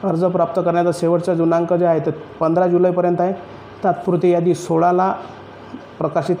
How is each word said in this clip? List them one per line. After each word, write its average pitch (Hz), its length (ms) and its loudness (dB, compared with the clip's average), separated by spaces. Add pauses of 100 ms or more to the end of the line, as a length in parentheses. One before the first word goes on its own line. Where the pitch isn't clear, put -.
अर्ज 170 200 0
प्राप्त 180 400 0
करण्याचा 175 300 2
शेवटचा 170 400 0
दिनांक 165 380 2
जो 175 120 2
आहे, 165 160 2
तो 156 100 -2 (300)
पंधरा 165 260 2
जुलैपर्यंत 175 540 2
आहे. 180 120 0 (520)
तात्पुरती 175 460 2
यादी 175 240 2
सोळाला 180 600 2 (840)
प्रकाशित 160 420 -2